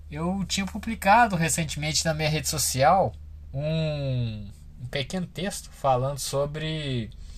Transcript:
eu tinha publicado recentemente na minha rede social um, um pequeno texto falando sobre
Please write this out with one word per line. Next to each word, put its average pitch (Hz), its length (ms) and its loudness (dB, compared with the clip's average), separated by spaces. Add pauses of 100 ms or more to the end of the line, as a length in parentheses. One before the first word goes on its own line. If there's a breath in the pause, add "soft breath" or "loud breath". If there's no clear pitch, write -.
eu 175 380 -2
tinha 196 180 -2
publicado 214 680 4
recentemente 156 720 0
na 160 100 2
minha 156 140 0
rede 151 200 0
social 143 640 4 (400)
um, 135 960 -2 (320)
um 123 60 -8
pequeno 143 400 -4
texto - 440 -6
falando 135 480 2
sobre 143 920 -2 (280 loud breath)